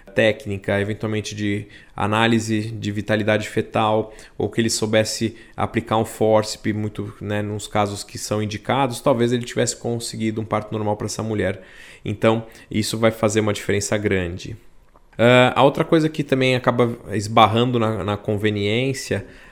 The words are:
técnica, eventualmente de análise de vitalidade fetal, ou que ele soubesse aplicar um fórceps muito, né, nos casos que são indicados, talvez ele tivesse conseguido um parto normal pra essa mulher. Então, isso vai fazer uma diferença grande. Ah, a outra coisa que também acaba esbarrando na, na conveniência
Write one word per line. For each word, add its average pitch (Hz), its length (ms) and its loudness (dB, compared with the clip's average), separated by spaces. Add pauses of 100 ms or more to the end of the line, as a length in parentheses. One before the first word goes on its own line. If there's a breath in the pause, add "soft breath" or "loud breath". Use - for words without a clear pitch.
(140)
técnica, 101 680 0
eventualmente 107 520 -4
de 104 340 -4 (280 loud breath)
análise 110 640 2 (100)
de 104 200 -6
vitalidade 107 560 0
fetal, 110 680 0 (240 loud breath)
ou 104 120 -2
que - 100 -2
ele 113 100 0
soubesse 110 680 0 (200 loud breath)
aplicar 110 420 -2
um 113 60 2
fórceps 107 720 0
muito, 104 460 -6
né, 104 200 -4
nos 104 260 -6
casos 101 360 -2
que - 140 -16
são 107 260 -2
indicados, 117 560 -2
talvez 120 320 2
ele 120 120 -2
tivesse 117 340 -4
conseguido 113 640 -4
um 110 40 -6
parto 107 280 -4
normal 107 240 -2
pra 107 80 -6
essa 107 180 -6
mulher. 101 380 -2 (420 loud breath)
Então, 113 420 0 (240 loud breath)
isso 110 280 -2
vai 113 140 4
fazer 110 280 0
uma 104 140 2
diferença 101 440 -2
grande. 95 600 -2 (600)
Ah, 123 380 6
a 123 80 6
outra 143 220 4
coisa 156 240 4
que 156 140 -4
também 131 320 2
acaba 120 420 2 (140)
esbarrando 113 680 4
na, 110 240 0
na 101 140 -2
conveniência 107 1080 -2 (260 loud breath)